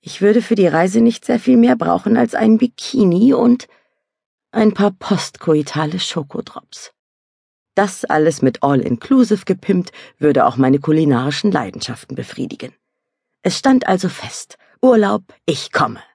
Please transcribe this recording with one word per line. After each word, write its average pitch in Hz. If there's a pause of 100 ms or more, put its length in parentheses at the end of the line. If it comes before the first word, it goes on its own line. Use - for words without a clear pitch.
Ich -
würde 214
für 226
die 190
Reise 180
nicht 233
sehr 247
viel 247
mehr 240
brauchen 208
als 240
ein 220
Bikini 226
und 240 (840)
ein 214
paar 196
postkoitale 156
Schokodrops. - (840)
Das 196
alles 156
mit 127
All-Inclusive 165
gepimpt, 185 (260)
würde 143
auch 123
meine 135
kulinarischen 147
Leidenschaften 123
befriedigen. - (680)
Es -
stand 262
also 190
fest: - (220)
Urlaub, 214 (220)
ich -
komme. 113 (140)